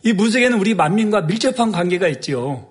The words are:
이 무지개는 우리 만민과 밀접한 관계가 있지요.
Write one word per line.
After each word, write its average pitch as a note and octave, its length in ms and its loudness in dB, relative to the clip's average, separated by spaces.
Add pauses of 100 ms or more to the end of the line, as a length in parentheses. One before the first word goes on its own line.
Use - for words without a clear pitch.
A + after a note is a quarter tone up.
이 A3+ 100 0
무지개는 A#3 460 2
우리 G3+ 160 2
만민과 G3+ 480 2
밀접한 A3+ 500 0
관계가 F3+ 360 0
있지요. C3 640 -6